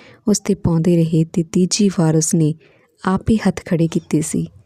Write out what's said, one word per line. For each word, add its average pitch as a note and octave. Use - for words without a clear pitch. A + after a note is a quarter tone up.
ਉਸ -
'ਤੇ -
ਪਾਉਂਦੇ E3+
ਰਹੇ E3
ਤੇ E3
ਤੀਜੀ F3+
ਵਾਰ D#3+
ਉਸਨੇ D#3
ਆਪ F#3
ਹੀ A3+
ਹੱਥ G#3
ਖੜ੍ਹੇ E3
ਕੀਤੇ D#3+
ਸੀ। D#3+